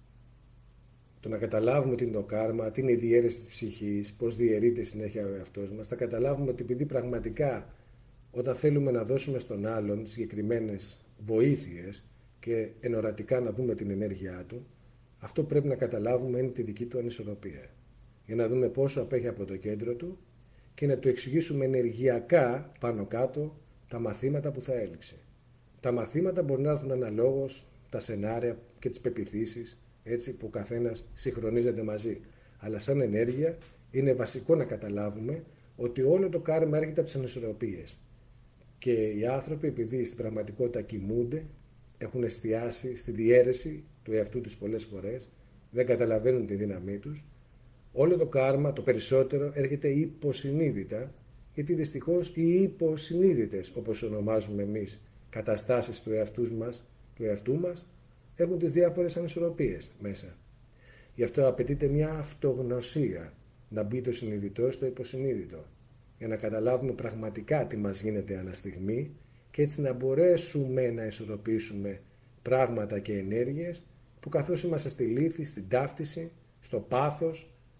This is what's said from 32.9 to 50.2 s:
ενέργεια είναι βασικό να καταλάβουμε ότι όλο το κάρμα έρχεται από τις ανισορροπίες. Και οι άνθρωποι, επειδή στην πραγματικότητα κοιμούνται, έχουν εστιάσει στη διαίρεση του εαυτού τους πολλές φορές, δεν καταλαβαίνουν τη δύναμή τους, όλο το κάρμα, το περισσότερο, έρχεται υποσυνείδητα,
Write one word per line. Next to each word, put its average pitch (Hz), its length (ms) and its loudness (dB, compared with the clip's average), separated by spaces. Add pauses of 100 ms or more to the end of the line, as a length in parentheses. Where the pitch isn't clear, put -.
ενέργεια 127 560 2 (340)
είναι 135 220 4
βασικό 123 420 2
να 147 100 4
καταλάβουμε 107 800 -4 (320)
ότι 120 260 -2
όλο 180 260 6
το 165 120 0
κάρμα 156 360 2
έρχεται 156 240 0
από - 100 -2
τις 143 80 -4
ανισορροπίες. 110 800 -6 (840)
Και 127 100 4
οι 107 340 2
άνθρωποι, 147 400 -2
επειδή 120 380 0
στην - 120 -6
πραγματικότητα 110 680 -2
κοιμούνται, 120 640 -2 (520)
έχουν - 240 -4
εστιάσει 117 760 -2
στη - 140 -8
διαίρεση 123 720 4 (180)
του 110 100 -6
εαυτού 107 280 0
τους 101 160 -10
πολλές 107 280 -4
φορές, 104 460 -10 (400)
δεν 123 160 2
καταλαβαίνουν 117 600 4
τη 101 80 -2
δύναμή 98 440 -2
τους, 147 260 -10 (680)
όλο 160 240 6
το 156 100 2
κάρμα, 139 460 4
το 139 100 -6
περισσότερο, 131 720 4
έρχεται 143 340 0
υποσυνείδητα, 139 1300 0 (400)